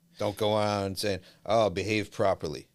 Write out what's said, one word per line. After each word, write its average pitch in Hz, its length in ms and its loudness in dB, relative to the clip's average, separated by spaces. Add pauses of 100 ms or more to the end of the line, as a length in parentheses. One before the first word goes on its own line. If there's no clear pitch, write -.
(180)
Don't 104 200 -2
go 107 160 2
on 101 420 0
saying, 98 240 -2 (260)
"Oh, 110 240 4
behave 98 420 -2
properly." 87 640 -2